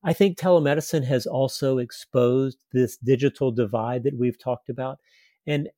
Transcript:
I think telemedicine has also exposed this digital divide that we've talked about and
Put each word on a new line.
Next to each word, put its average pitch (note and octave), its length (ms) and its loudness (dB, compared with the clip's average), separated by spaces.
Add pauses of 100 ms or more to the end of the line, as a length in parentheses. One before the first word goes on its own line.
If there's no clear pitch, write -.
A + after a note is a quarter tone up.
I F3 100 0
think G3 240 2
telemedicine D#3 680 2
has B2+ 200 0
also C3+ 540 -2
exposed B2 840 0 (100)
this B2+ 240 0
digital C3 540 0
divide A#2 520 -2
that C#3 140 -2
we've A#2+ 200 0
talked - 320 -6
about C3 300 -8 (460)
and D3 320 -2